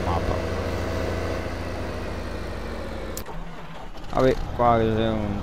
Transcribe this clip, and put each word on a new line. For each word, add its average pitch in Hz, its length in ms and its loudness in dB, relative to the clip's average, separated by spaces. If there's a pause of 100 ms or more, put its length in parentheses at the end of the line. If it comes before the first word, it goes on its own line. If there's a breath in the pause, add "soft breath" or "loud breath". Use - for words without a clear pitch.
mappa. 82 280 2 (3750)
Vabbè, 131 200 6 (220)
qua 120 220 8
c'è 110 280 4
un 104 360 0